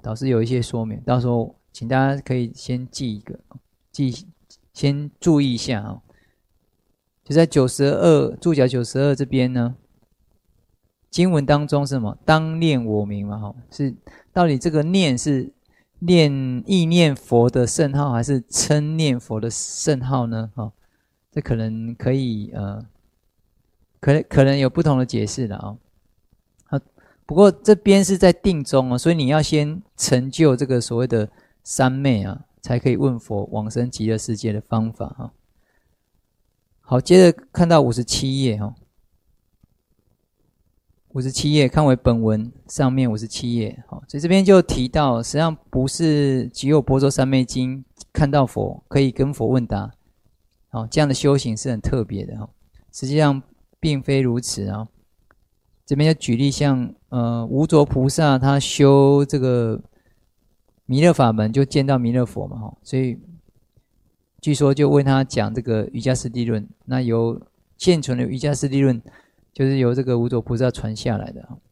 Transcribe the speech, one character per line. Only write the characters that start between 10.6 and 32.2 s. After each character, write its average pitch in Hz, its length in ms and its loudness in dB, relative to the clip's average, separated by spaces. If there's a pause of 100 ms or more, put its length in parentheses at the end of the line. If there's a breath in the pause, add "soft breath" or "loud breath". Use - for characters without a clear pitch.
经 180 220 0
文 143 140 0
当 147 200 2
中 143 220 0
是 135 80 -4
什 123 60 -2
么 104 240 -6
？“当 160 340 0
念 143 260 0
我 104 200 -2
名” 101 200 -8
嘛， 104 140 -8
吼， 104 160 -12 (160)
是， 135 240 -6 (380 loud breath)
到 180 120 2
底 143 120 2
这 170 120 -4
个 151 140 0
念 165 340 2
是 135 360 -2 (460)
念， 143 680 2
意 180 180 2
念 165 300 4
佛 120 340 2
的 123 160 0
圣 143 280 -2
号， 143 180 -2
还 117 100 -2
是 131 280 -2
称 151 480 -2
念 143 200 0
佛 110 220 -6
的 113 100 -4
圣 - 520 -4
号 127 260 -2
呢？ 113 260 -6
吼， 110 200 -10 (580)
这 - 80 -8
可 127 160 -4
能 113 400 -6
可 - 160 -4
以， 120 420 -4
呃， 104 320 -10 (1160)
可 139 100 2
能， 156 160 2
可 139 160 4
能 139 140 4
有 131 120 2
不 170 140 -2
同 143 140 2
的 127 80 0
解 110 200 -4
释 120 220 -6
了 101 80 -8
哦。 104 220 -12 (880)
好， 143 120 -4 (480 soft breath)
不 - 80 -8
过 196 160 8
这 208 240 4
边 196 300 4
是 185 140 0
在 175 160 6
定 170 280 -2
中 131 300 0
哦， 123 60 0
所 165 120 0
以 170 60 4
你 143 120 0
要 151 140 2
先 151 400 -2 (140)
成 127 340 0
就 139 280 4
这 143 80 -2
个 123 160 0
所 117 160 -4
谓 127 100 0
的 110 240 0 (320 soft breath)
三 127 260 0
昧 131 340 0